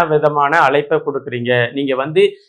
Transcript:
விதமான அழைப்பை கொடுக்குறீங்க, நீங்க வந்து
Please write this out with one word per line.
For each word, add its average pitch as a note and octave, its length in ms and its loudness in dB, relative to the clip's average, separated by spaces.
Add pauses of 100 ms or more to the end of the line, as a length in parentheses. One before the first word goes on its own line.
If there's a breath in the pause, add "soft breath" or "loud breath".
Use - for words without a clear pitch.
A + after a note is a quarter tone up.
விதமான D3 540 0
அழைப்பை D3 400 2
கொடுக்குறீங்க, C3 540 -6 (200)
நீங்க C#3 220 -4
வந்து D#3 280 0 (260 soft breath)